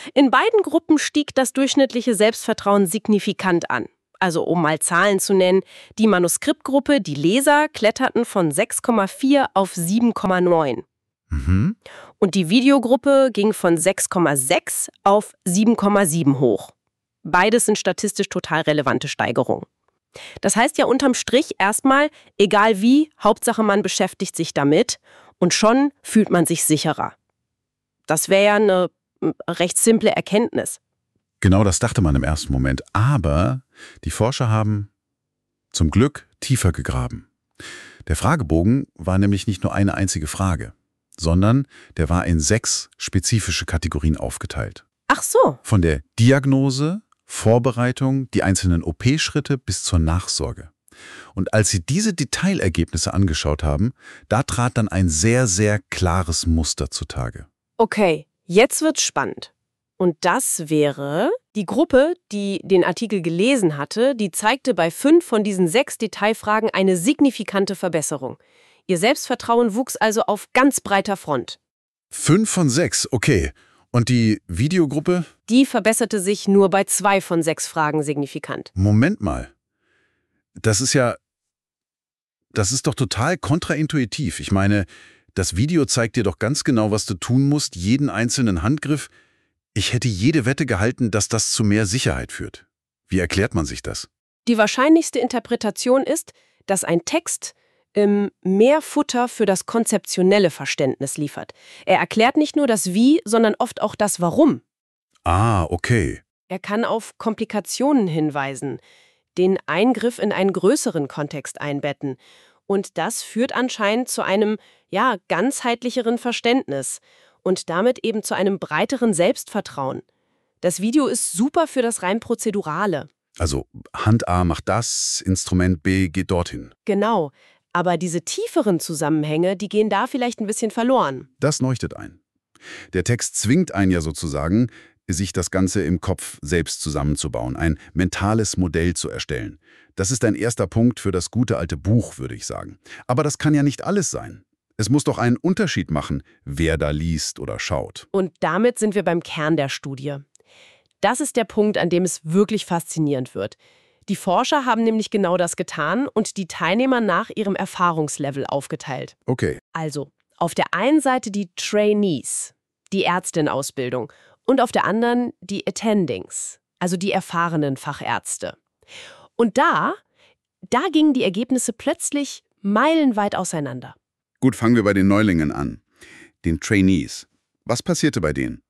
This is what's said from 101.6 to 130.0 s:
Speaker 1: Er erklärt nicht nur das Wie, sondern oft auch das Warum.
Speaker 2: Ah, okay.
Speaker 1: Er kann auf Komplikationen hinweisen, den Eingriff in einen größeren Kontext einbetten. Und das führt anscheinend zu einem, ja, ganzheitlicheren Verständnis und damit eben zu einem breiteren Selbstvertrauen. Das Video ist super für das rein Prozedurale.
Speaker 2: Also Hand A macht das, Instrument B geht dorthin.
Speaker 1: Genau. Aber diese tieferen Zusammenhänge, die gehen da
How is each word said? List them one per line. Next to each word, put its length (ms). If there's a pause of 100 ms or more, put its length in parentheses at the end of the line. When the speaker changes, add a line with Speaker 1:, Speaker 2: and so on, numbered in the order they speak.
Speaker 1:
Er 120
erklärt 380
nicht 180
nur 120
das 260
Wie, 320
sondern 340
oft 220
auch 160
das 240
Warum. 400 (640)
Speaker 2:
Ah, 400
okay. 580 (260)
Speaker 1:
Er 120
kann 240
auf 340
Komplikationen 880
hinweisen, 720 (580)
den 300
Eingriff 520
in 120
einen 220
größeren 560
Kontext 520
einbetten. 560 (500)
Und 320
das 240
führt 320
anscheinend 540
zu 140
einem, 360 (300)
ja, 280 (120)
ganzheitlicheren 880
Verständnis 840 (420)
und 280
damit 340
eben 180
zu 120
einem 240
breiteren 560
Selbstvertrauen. 880 (580)
Das 200
Video 260
ist 260
super 340
für 160
das 200
rein 180
Prozedurale. 880 (300)
Speaker 2:
Also 280 (280)
Hand 340
A 160
macht 240
das, 560
Instrument 580
B 260
geht 220
dorthin. 440 (100)
Speaker 1:
Genau. 480 (440)
Aber 220
diese 240
tieferen 580
Zusammenhänge, 720
die 140
gehen 220
da 160